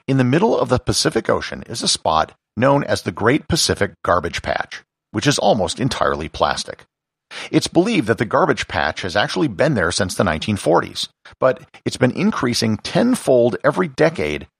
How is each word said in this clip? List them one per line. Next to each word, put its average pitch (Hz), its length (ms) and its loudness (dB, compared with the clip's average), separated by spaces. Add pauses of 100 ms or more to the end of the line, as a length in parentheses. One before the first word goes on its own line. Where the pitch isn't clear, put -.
In 135 100 2
the 131 80 4
middle 208 340 2
of 123 100 0
the 123 100 2
Pacific - 500 -2
Ocean - 380 -2
is 120 160 -10
a 202 40 -2
spot - 460 0 (240)
known 139 260 4
as - 200 -2
the 113 80 -4
Great 113 360 0
Pacific 101 460 0 (100)
Garbage 82 380 0
Patch, - 420 -6 (280)
which 110 160 -2
is 139 120 2
almost - 400 0
entirely 76 480 -2
plastic. - 580 -4 (640)
It's - 160 2
believed 175 400 2
that 110 100 2
the 107 80 0
garbage 131 420 0
patch 78 360 -2
has 87 120 -4
actually 147 340 0
been 123 260 0
there 87 160 2
since 95 240 -2
the 120 80 2
nineteen 90 340 -2
forties, 147 500 0 (320)
but 131 220 2 (240)
it's - 120 -6
been 127 140 2
increasing 117 680 0
tenfold 143 880 2
every 160 240 0
decade 80 600 -2 (120)